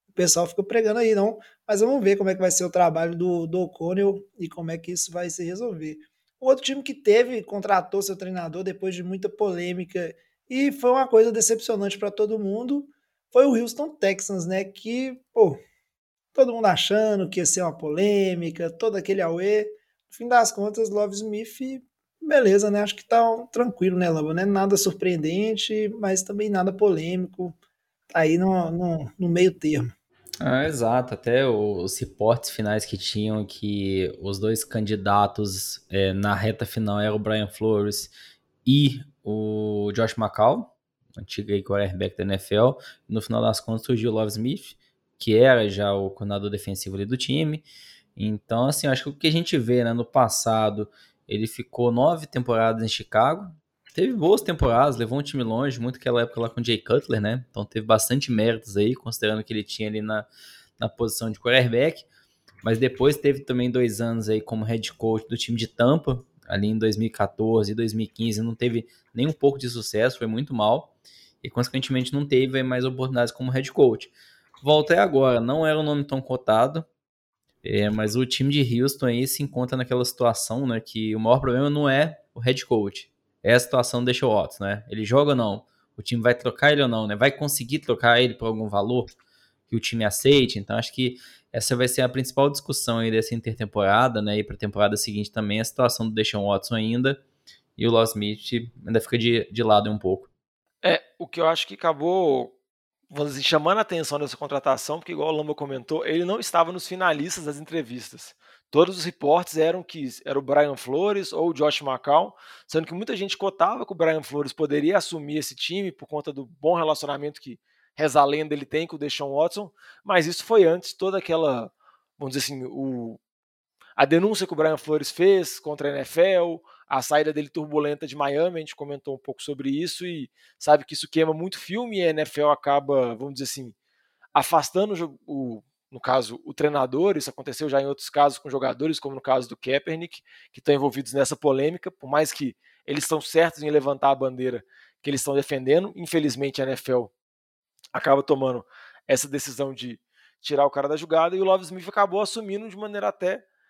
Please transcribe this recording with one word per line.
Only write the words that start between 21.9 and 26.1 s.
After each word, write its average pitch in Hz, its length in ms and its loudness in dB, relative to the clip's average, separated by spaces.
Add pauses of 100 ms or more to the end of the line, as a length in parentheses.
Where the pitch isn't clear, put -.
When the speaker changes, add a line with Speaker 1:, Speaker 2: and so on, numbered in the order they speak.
Speaker 1:
beleza, 214 480 4
né? 208 120 0
Acho 208 120 -4
que - 100 -18
tá 233 160 4 (300)
tranquilo, 190 480 0
né, 180 100 2
Lamba? 160 240 0
Não 170 100 -2
é 196 40 0
nada 196 300 4
surpreendente, 196 1120 -2 (100)
mas 190 240 0